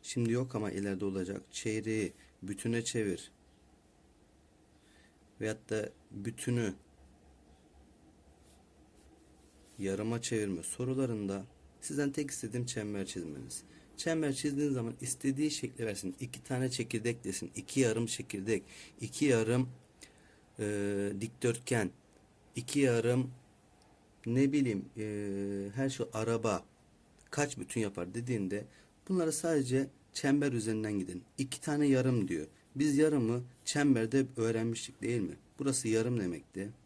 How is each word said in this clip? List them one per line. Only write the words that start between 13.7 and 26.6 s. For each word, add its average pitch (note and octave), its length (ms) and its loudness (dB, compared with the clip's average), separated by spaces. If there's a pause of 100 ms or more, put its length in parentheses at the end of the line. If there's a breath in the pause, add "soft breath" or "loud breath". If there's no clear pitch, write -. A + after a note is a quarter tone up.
Çember D#3+ 360 0
çizdiğiniz C#3+ 400 0
zaman A#2+ 280 0
istediği C#3 500 0
şekli - 340 -4
versin. G2 340 -4
İki - 240 -8
tane B2+ 260 0
çekirdek A#2+ 540 -2
desin, - 320 -4
iki - 240 -4
yarım A#2 260 4
çekirdek, G#2 580 -2 (380 loud breath)
iki - 240 0
yarım, B2 440 6 (880 loud breath)
e, G2+ 640 0
dikdörtgen, A2+ 680 0 (640)
iki B2 240 -2
yarım, B2 520 4 (920)
ne C3+ 260 4
bileyim, A#2+ 340 2 (120)
e, G2+ 760 -4
her C3+ 140 0
şey B2+ 240 -4
araba A2 520 0 (640)